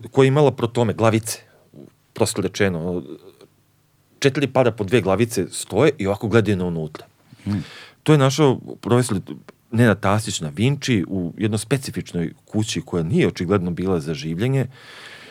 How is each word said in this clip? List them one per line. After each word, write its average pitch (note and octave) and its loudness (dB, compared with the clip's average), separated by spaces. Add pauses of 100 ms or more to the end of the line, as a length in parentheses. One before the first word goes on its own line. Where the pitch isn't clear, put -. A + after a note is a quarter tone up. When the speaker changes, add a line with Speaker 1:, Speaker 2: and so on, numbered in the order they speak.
Speaker 1:
koja C3+ 4
je C3+ 6
imala C#3 4
protome, A2+ 0
glavice, A2 0 (760)
prosto G#2 -2
rečeno, F2+ -2 (1160)
četiri C#3+ 2
para B2 2
po G#2+ -4
dve G2 2
glavice F#2+ 0
stoje C3 0
i G2 -4
ovako G2+ -2
gledaju G2+ 2
na F2+ -2
unutra. D#2+ -8 (380)
Speaker 2:
Hmm. G2 -4 (380)
Speaker 1:
To D3+ 4
je D3+ 6
našao C#3 4 (220)
profesor B2 2 (480)
Nenad A2+ 2
Tasić G2+ -2
na D#2+ -6
Vinči A#2 0
u F2 -4
jednoj G#2 -2
specifičnoj - -6 (100)
kući G#2+ -4
koja E2+ -4
nije G#2+ 2
očigledno F2+ 0
bila F2+ -2
za D2+ -6
življenje. A#2+ -2 (640)